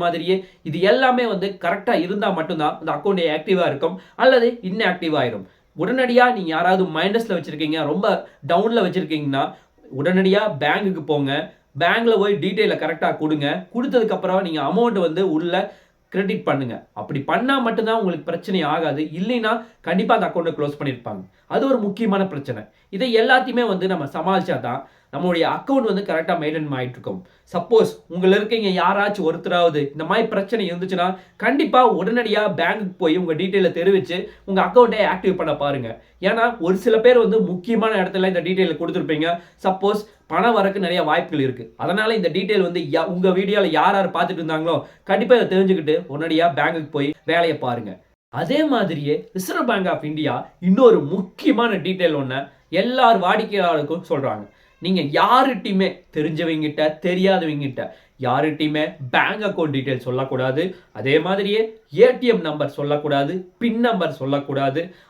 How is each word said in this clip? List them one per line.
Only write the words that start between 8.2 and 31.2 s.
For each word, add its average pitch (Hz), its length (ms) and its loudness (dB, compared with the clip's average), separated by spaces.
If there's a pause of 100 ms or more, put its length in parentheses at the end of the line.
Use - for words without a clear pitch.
டவுன்ல 220 340 2
வச்சிருக்கீங்கன்னா 151 580 -2 (560)
உடனடியா 185 400 4 (200)
பேங்குக்கு 170 480 0
போங்க. 143 220 0 (500)
பேங்க்ல 220 400 2
போய் 202 220 2
டீட்டெயிலை 190 400 0
கரெக்டா 160 260 -2 (120)
கொடுங்க. 151 260 -2 (260)
கொடுத்ததுக்கு 233 440 0
அப்புறம் 185 300 0
நீங்க 156 220 -4
அமௌண்ட் 214 380 2
வந்து 165 160 0 (140)
உள்ள 175 160 -2 (600)
கிரெடிட் 196 340 -2
பண்ணுங்க. 135 280 -2 (240)
அப்படி 135 200 -6 (100)
பண்ணா 240 260 0 (120)
மட்டும்தான் 220 340 0
உங்களுக்கு 170 280 -4
பிரச்சனை 180 300 -4 (140)
ஆகாது, 156 280 -2 (180)
இல்லைன்னா 220 340 0 (340)
கண்டிப்பா 196 280 2
அந்த 190 120 0
அக்கௌண்ட்டை 165 300 -4
க்ளோஸ் 143 240 -4
பண்ணிருப்பாங்க. 113 420 -8 (300)
அது 233 160 2
ஒரு 254 160 2
முக்கியமான 196 380 0 (100)
பிரச்சனை. 131 280 -8 (340)
இதை 254 120 -2 (140)
எல்லாத்தையுமே 247 500 2
வந்து 185 220 -2
நம்ம 151 200 -4
சமாளிச்சா 175 440 0 (100)
தான் 123 160 -6 (300)
நம்மளுடைய 165 320 0 (100)
அக்கவுண்ட் 247 340 0
வந்து 196 180 0
கரெக்டா 165 320 0
மெயின்டெயின் 151 380 -4
ஆயிட்டு 123 200 -6
இருக்கும். 95 220 -10 (340)
சப்போஸ் 214 380 4 (220)
உங்களை 185 240 4
இருக்கீங்க 214 320 0 (100)
யாராச்சும் 196 480 0
ஒருத்தராவது 170 540 2 (120)
இந்த 156 160 -8
மாதிரி 220 220 2
பிரச்சனை 202 380 -2
இருந்துச்சுன்னா 175 360 -2 (380)